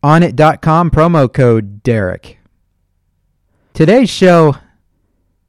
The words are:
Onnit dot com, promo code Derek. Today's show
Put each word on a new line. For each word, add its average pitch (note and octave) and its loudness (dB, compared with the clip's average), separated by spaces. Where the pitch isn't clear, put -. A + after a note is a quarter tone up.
Onnit D#3 2
dot D3+ 0
com, E3 0
promo D#3 0
code A2+ -2
Derek. G#2 -6
Today's G3 2
show E3+ 2